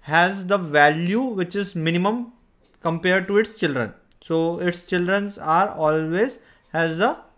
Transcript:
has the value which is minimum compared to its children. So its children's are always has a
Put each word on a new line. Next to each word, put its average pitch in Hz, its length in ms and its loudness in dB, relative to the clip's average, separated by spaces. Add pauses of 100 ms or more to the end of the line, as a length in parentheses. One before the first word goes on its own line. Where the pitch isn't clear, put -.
has 180 440 0
the 196 140 0
value 160 640 2
which 196 340 -4
is 202 180 -6
minimum 185 580 0 (500)
compared 180 460 0
to 202 100 2
its 220 160 0
children. 131 400 -2 (280)
So 165 360 -2
its 175 240 -2
children's 196 560 -2
are 170 320 2
always 160 680 -2 (380)
has 160 240 -2
a 247 260 0 (140)